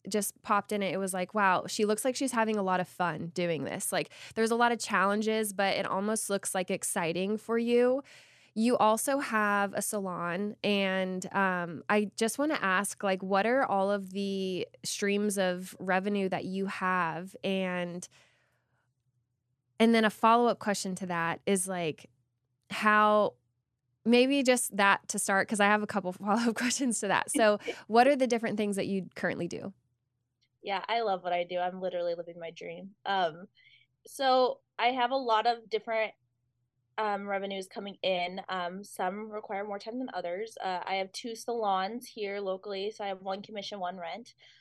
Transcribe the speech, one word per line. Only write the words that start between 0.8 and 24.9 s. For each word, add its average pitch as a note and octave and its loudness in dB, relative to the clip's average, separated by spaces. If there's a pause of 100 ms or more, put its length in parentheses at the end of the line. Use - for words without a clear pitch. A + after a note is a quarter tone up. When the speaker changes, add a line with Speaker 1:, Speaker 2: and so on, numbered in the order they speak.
Speaker 1:
it. E3+ -2
It F#3 -2
was F#3+ -4
like, F3+ -4
"Wow, F#3+ 4
she G#3+ 0
looks G#3+ 0
like C4 0
she's C4+ -2
having A3 0
a G3+ -2
lot F#3 2
of F3 -4
fun E3+ -4
doing E3 -2
this." - -6
Like, D#3+ -2 (260)
there's A3+ 2
a A#3 2
lot A#3+ 4
of A#3 -2
challenges, G#3 2
but G3 2
it - -2
almost G#3+ -2
looks, G3 -2
like, F#3 -2
exciting F#3+ -2
for A3+ -2
you. A#3+ 4 (540)
You A#3 4
also A3+ 2
have G#3 0
a G3+ -2
salon, F#3 -4
and, F#3+ 0
um, F3+ 0
I G#3 2
just A3 0
wanna D4+ 0
ask, G3 0
like, F#3+ 0
what G3 2
are B3+ 2
all G3 0
of G3 -4
the F#3+ -4 (160)
streams G3+ 0
of F#3 -2
revenue F#3+ 0
that F#3 -2
you F#3+ -4
have? F#3 -2
And, F3+ -2 (1700)
and A3+ 6
then A3 4
a G#3 4
follow-up A#3 4
question F#3+ -2
to F#3 -8
that E3+ -2
is, F#3+ 2
like, F3 -6 (600)
how, G#3+ 6 (720)
maybe B3+ 6
just A#3+ 2
that G3 6